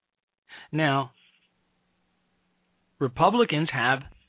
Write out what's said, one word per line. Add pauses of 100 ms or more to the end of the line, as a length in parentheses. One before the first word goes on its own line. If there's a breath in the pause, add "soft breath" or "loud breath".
(720 loud breath)
Now, (1900)
Republicans
have (280)